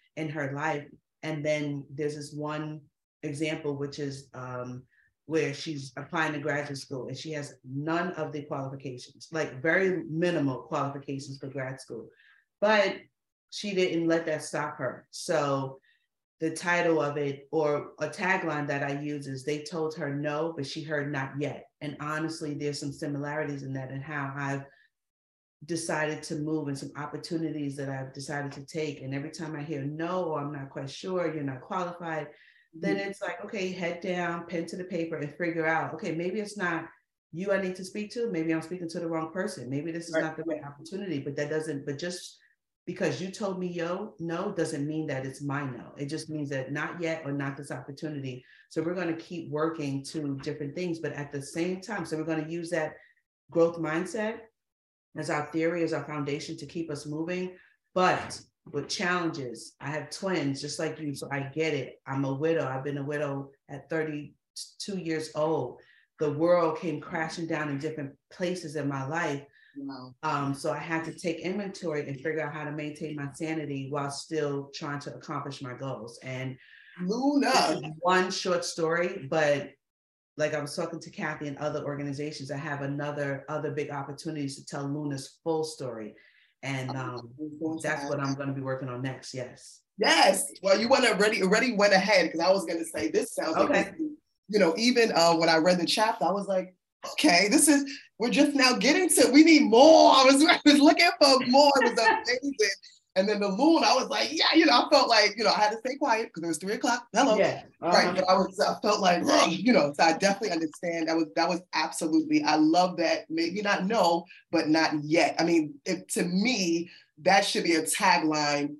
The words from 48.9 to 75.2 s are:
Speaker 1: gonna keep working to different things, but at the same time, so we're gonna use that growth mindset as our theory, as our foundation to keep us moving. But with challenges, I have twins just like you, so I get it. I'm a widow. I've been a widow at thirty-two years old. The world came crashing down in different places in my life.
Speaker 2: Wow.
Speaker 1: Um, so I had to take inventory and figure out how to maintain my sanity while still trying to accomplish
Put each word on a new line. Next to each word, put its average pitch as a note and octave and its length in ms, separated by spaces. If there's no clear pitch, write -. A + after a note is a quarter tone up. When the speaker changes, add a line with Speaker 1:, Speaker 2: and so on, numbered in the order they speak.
Speaker 1:
gonna F3 220
keep E3 340
working D3 540
to C#3+ 340
different C#3+ 360
things, F3 240
but D3 140
at C#3+ 200
the C#3 100
same F3+ 380
time, G3 240
so D#3+ 140
we're D#3 60
gonna D#3 240
use E3 220
that D#3 260
growth E3 280
mindset F3+ 640
as D3+ 140
our D3 160
theory, E3 380
as D#3+ 100
our C#3 100
foundation D3 540
to C#3+ 80
keep D#3+ 240
us C#3+ 160
moving. F3+ 500
But - 460
with C#3+ 160
challenges, D#3+ 920
I C3+ 80
have D3 220
twins D3+ 500
just D3 180
like D#3 220
you, C#3+ 140
so - 180
I C#3 80
get D3+ 320
it. C3 340
I'm C#3 180
a C3+ 100
widow. D3+ 320
I've C3+ 180
been C#3+ 140
a C#3 60
widow C#3 460
at C#3+ 200
thirty-two D#3 1120
years D#3+ 360
old. D3+ 460
The D3+ 140
world E3 460
came D3+ 220
crashing D#3+ 460
down D3+ 240
in C#3 80
different C#3+ 340
places F3+ 460
in C#3+ 120
my C3+ 180
life. D3 360
Speaker 2:
Wow. C3+ 460
Speaker 1:
Um, C#3+ 320
so D3+ 180
I D3 60
had D#3+ 260
to - 100
take E3 240
inventory F3 720
and C3+ 80
figure D#3 240
out D3 120
how D3+ 120
to C#3+ 80
maintain D3+ 440
my C#3+ 160
sanity C#3+ 560
while C#3 220
still C#3+ 640
trying C#3+ 260
to C3+ 140
accomplish C#3 480